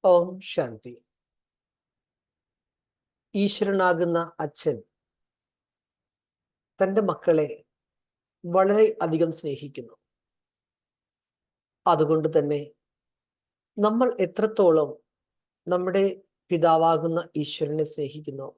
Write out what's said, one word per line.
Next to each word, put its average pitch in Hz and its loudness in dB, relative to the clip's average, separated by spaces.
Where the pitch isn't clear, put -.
ഓം 175 4
ശാന്തി. 120 -8
ഈശ്വരനാകുന്ന 185 0
അച്ഛൻ 147 -4
തൻ്റെ 196 2
മക്കളെ 156 0
വളരെ 202 4
അധികം 160 0
സ്നേഹിക്കുന്നു. 139 -12
അതുകൊണ്ട് 156 0
തന്നെ 143 0
നമ്മൾ 233 2
എത്രത്തോളം 185 2
നമ്മുടെ 180 0
പിതാവാകുന്ന 165 2
ഈശ്വരനെ 151 -4
സ്നേഹിക്കുന്നോ 139 -10